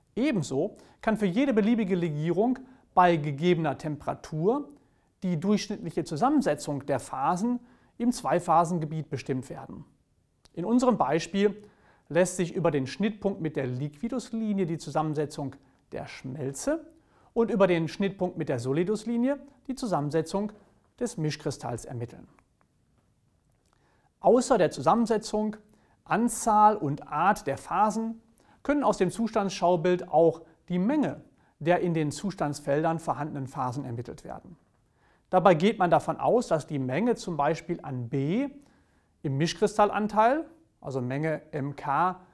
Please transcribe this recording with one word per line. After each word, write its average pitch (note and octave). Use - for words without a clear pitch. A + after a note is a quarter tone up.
Ebenso G3+
kann A3
für G#3+
jede A#3+
beliebige G#3+
Legierung E3+
bei F3+
gegebener D#3
Temperatur D#3+
die F3+
durchschnittliche F#3
Zusammensetzung D#3+
der C3+
Phasen F3+
im A#3+
Zweiphasengebiet D#3+
bestimmt C3
werden. -
In E3+
unserem A#3+
Beispiel G3
lässt F3+
sich E3+
über E3+
den C3+
Schnittpunkt G3+
mit D#3+
der C3
Liquiduslinie G3
die D#3+
Zusammensetzung D3
der -
Schmelze C#3+
und A#3
über G3
den E3
Schnittpunkt F#3+
mit D#3
der C3
Soliduslinie G#3+
die C4
Zusammensetzung E3
des A#3+
Mischkristalls C#3+
ermitteln. A#2+
Außer A#3+
der D#3
Zusammensetzung, G#3+
Anzahl G#3+
und D3
Art F3
der C3+
Phasen G#3+
können C#4+
aus G3+
dem F#3
Zustandsschaubild F3+
auch E3
die F3
Menge G#3+
der E3+
in F3
den D#3
Zustandsfeldern D#3
vorhandenen C#3+
Phasen B2+
ermittelt A#2+
werden. -
Dabei F#3
geht G3
man F3+
davon D#3+
aus, F#3+
dass D#3+
die D3
Menge D3+
zum F3
Beispiel D#3
an B2+
B D#3
im C3+
Mischkristallanteil, G#3
also C3
Menge D3
M C#3+
K E3+